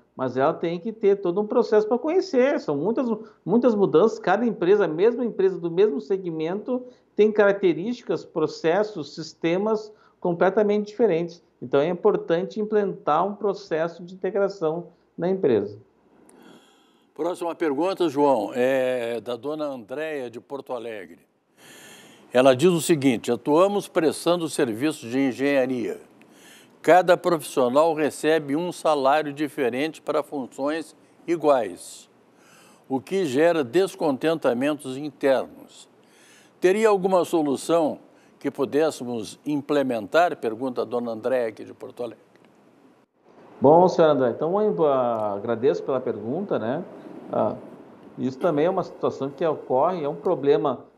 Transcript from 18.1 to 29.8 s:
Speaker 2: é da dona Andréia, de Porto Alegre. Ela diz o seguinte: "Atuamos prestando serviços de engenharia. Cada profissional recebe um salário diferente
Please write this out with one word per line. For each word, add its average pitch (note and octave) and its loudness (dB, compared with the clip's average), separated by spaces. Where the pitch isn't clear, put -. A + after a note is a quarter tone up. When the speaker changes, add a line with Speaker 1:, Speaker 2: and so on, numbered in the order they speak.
Speaker 2:
é B2+ 0
da A#2+ -8
dona D3 -8
Andréia, C3+ -8
de A2+ -14
Porto C3+ -12
Alegre. G#2+ -12
Ela B2+ 6
diz D3+ 4
o E3+ 2
seguinte: C3+ 2
"Atuamos F3 2
prestando E3 0
serviços C3 -4
de B2+ -2
engenharia. B2+ -2
Cada F3 6
profissional D3+ 0
recebe D3+ 0
um F3 -4
salário D3 0
diferente C#3 -4